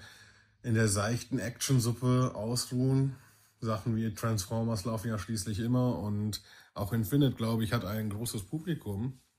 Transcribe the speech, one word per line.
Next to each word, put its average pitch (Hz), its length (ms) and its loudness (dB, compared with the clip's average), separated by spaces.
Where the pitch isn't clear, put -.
in 120 100 0
der 110 140 6
seichten 104 500 0
Actionsuppe 127 960 2
ausruhen. 127 840 0
Sachen 110 380 -2
wie 113 160 0
Transformers 113 720 -2
laufen 113 240 -4
ja 110 100 -2
schließlich 104 400 -4
immer 123 400 2
und 104 420 -2
auch 101 180 -4
Infinite, 127 420 4
glaube 113 300 0
ich, 110 80 -2
hat 117 100 2
ein 107 260 -4
großes 107 340 -6
Publikum. 131 760 -6